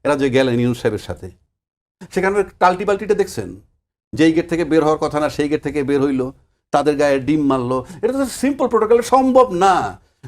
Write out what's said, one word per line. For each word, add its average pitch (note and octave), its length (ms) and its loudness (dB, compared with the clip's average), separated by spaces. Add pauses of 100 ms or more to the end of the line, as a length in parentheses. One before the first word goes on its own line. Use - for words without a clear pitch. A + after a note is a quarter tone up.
এরা C#3+ 120 2
যে C3+ 140 0
গেলেন B2 300 2
ইউনূস A#2+ 200 -2
সাহেবের G#2+ 180 -2
সাথে, F#2 320 -12 (800)
সেখানে G3 340 0 (140)
টাল্টি F3+ 260 2
পাল্টিটা G3+ 300 0
দেখছেন? G2+ 460 -6 (520)
যেই D#3+ 200 4
গেট E3+ 160 -2
থেকে E3+ 160 -2
বের D3+ 180 2
হওয়ার D3+ 160 2
কথা D3 220 -2
না, D3 100 -2
সেই D3 180 -4
গেট D3 140 -2
থেকে C#3+ 200 -4
বের C3+ 200 0
হইল, C3 280 -2 (400)
তাদের C#3+ 260 0
গায়ে C#3+ 220 2
ডিম D3 280 0
মারলো। B2+ 400 0 (160)
এটা A#3+ 100 0
তো C4+ 140 -2
সিম্পল C4+ 420 -2
প্রোটোকলে A#3 340 2
সম্ভব B3+ 500 4
না, E3+ 480 0 (280)